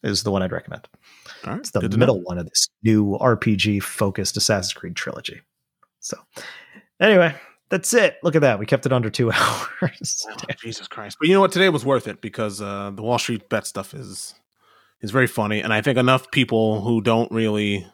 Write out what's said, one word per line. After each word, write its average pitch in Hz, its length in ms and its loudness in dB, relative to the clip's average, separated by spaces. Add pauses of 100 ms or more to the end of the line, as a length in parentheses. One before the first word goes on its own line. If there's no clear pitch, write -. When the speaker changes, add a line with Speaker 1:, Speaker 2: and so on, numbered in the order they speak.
Speaker 1:
is 101 200 -2
the 104 80 -2
one 98 100 2
I'd 92 100 -2
recommend. - 360 -10 (580)
Speaker 2:
All - 80 -8
right, 233 60 -8
Speaker 1:
It's - 120 -12
the 101 100 -2
Speaker 2:
good 92 100 -2
to 104 60 0
know. - 40 2
Speaker 1:
middle 120 220 4
one 90 140 -8
of 87 100 -6
this - 220 -2 (140)
new 107 360 4
R 120 180 4
P 110 180 2
G-focused 101 800 -2
Assassin's 101 360 0
Creed 87 220 -12
trilogy. - 460 -10 (580)
So, - 180 -10 (840)
anyway, 185 360 6 (340)
that's - 240 -2
it. 214 300 4
Look 156 120 2
at 160 60 6
that. 120 180 4
We 107 60 -4
kept - 200 0
it 127 80 2
under 120 160 2
two 117 220 0
<laughs> - 20 0
hours. - 960 -4
Speaker 2:
Oh, 214 60 -16 (120)
Speaker 1:
Damn. 131 100 -8
Speaker 2:
Jesus - 300 -12
Christ. 104 320 -14
But 156 80 2
you 180 60 6
know 196 80 8
what? 190 100 4
Today 185 180 4
was 143 160 0
worth 135 220 2
it 101 140 -10
because, 104 400 -6
uh, 101 320 -6
the 101 100 -12
Wall 117 160 0
Street - 300 -6
Bet 107 180 -2
stuff - 260 -10
is, - 400 -14 (680)
is 101 100 -10
very 127 160 4
funny. 104 340 -2
And 110 120 0
I 107 80 2
think 123 160 0
enough 127 340 2
people 110 500 2
who 113 200 0
don't 113 300 2
really 104 640 -2